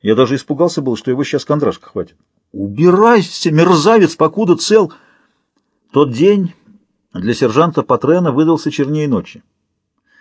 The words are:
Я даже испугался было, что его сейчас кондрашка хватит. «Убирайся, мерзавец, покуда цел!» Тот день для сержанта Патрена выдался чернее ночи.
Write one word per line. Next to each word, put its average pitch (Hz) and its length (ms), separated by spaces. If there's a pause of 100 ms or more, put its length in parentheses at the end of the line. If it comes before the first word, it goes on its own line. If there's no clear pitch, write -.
Я 107 120
даже 127 200
испугался 151 480
было, 127 120
что 127 160
его 131 140
сейчас - 220
кондрашка 143 420
хватит. - 280 (360)
«Убирайся, 175 960
мерзавец, 180 640
покуда 170 420
цел!» 208 360 (960)
Тот 139 220
день 180 400 (640)
для 92 180
сержанта 139 500
Патрена 156 480
выдался 156 400
чернее 147 380
ночи. 101 340 (800)